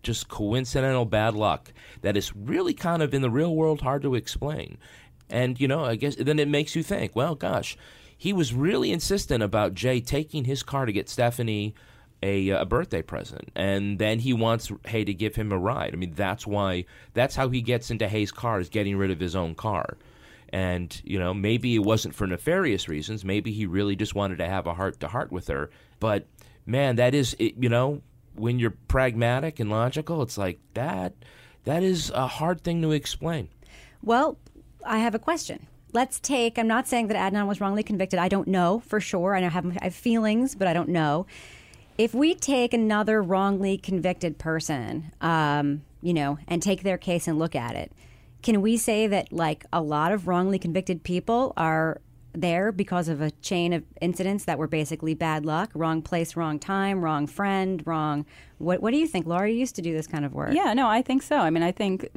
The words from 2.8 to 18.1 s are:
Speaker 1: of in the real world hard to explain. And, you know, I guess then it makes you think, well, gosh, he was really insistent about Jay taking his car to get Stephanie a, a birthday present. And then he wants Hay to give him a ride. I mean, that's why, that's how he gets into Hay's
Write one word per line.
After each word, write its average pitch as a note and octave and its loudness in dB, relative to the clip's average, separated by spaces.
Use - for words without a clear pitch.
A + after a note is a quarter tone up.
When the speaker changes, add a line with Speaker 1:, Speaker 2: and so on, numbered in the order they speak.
Speaker 1:
of D3 0
in C#3 0
the B2+ 2
real D#3 2
world D#3 2
hard C3+ 0
to C3+ 0
explain. - -4
And, B2+ 0
you C#3 2
know, C#3+ 0
I A#2 0
guess C#3+ -2
then D3 0
it D3 2
makes D3 0
you E3 2
think, D#3 -4
well, D3+ 0
gosh, - -2
he F#3+ -2
was D3+ 0
really G#3 2
insistent E3+ 0
about G#2 0
Jay A#2+ 0
taking D3 -2
his C3 -2
car C3+ -2
to A2 0
get G2 -2
Stephanie A2+ 0
a, G2 2
a F#2+ 2
birthday E2 -2
present. - -10
And G2 0
then A2 0
he B2+ 2
wants A2+ 2
Hay A2 0
to G2 -2
give G#2 -2
him G#2+ -2
a G2 2
ride. A2 -2
I - -6
mean, F2+ -4
that's G2 -2
why, G2 0
that's B2+ 2
how C3+ 0
he B2 0
gets A#2+ -2
into A2 -2
Hay's G#2 0